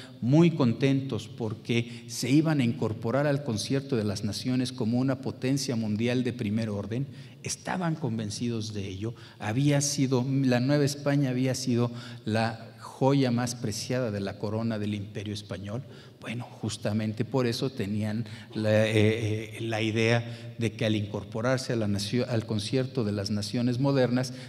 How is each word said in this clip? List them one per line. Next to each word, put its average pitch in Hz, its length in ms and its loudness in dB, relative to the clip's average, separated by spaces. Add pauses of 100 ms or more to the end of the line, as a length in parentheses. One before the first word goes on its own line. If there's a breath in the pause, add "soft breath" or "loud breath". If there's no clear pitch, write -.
(200 loud breath)
muy 156 320 8
contentos 135 760 2
porque - 800 -4
se - 240 -4
iban 151 280 4
a 127 40 4
incorporar 117 640 0
al 143 160 0
Concierto 135 520 -2
de 107 80 2
las 101 200 -2
Naciones 123 480 -2
como 120 260 0
una 131 240 0
potencia 131 540 -2
mundial 113 480 0
de 120 100 0
primer 113 360 -2
orden, 101 360 -4 (380 loud breath)
estaban - 500 -2
convencidos 113 800 -4
de 98 140 -6
ello. 98 260 -6 (240 loud breath)
Había 139 440 2
sido, 131 460 2
la 131 320 4
Nueva 143 260 4
España 143 440 2
había 127 240 2
sido 120 380 2 (340 loud breath)
la 113 420 0 (120)
joya 135 520 2
más 117 240 0
preciada 117 560 -4
de 101 80 -2
la 95 200 -4
corona 110 400 -2
del 104 140 -2
Imperio 104 400 -6
Español. 101 500 -8 (380 loud breath)
Bueno, 120 240 -8
justamente 110 800 -2
por 127 220 2
eso 123 220 0
tenían 107 560 -2 (280 loud breath)
la, 110 340 4
eh, 110 720 2
eh, - 40 -8
la 113 200 -2
idea 113 760 2
de 113 140 0
que 113 140 -2
al 107 100 2
incorporarse 110 760 -2
a - 20 2
la 110 120 0
nacio-, 101 420 0
al 113 160 0
Concierto 123 580 0
de 104 80 0
las 101 180 -2
Naciones 120 500 0
Modernas 127 540 2 (160 loud breath)